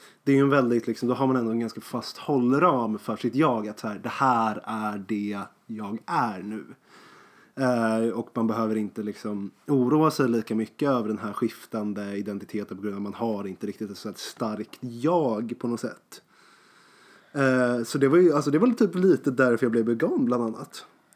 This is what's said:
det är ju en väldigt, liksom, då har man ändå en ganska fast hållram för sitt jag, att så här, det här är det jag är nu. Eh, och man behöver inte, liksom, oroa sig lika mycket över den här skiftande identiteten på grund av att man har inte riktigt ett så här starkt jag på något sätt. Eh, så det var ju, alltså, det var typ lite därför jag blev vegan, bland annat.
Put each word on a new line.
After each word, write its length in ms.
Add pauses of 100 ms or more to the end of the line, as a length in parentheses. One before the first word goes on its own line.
(220)
det 100
är 40
ju 60
en 80
väldigt, 360
liksom, 220
då 60
har 120
man 100
ändå 140
en 100
ganska 200
fast 380
hållram 800
för 180
sitt 180
jag, 340
att 100
så 100
här, 100
det 100
här 560
är 340 (100)
det 300 (280)
jag 400
är 360
nu. 220 (1000)
Eh, 440 (100)
och 160
man 120
behöver 300
inte, 260
liksom, 480 (160)
oroa 440
sig 180
lika 260
mycket 340
över 200
den 100
här 140
skiftande 840
identiteten 600
på 60
grund 120
av 40
att 40
man 120
har 320
inte 200
riktigt 240
ett 80
så 100
här 80
starkt 640
jag 800
på 100
något 120
sätt. 420 (1080)
Eh, 520
så 140
det 100
var 100
ju, 140
alltså, 180
det 80
var 100
typ 260
lite 360
därför 340
jag 80
blev 140
vegan, 380
bland 180
annat. 440 (300)